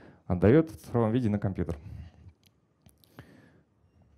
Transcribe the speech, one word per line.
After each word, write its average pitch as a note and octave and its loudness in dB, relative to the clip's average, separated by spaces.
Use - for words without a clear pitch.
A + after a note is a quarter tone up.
отдаёт G#2+ 4
в - -16
цифровом A2+ -2
виде B2 2
на G#2 0
компьютер. F2+ -4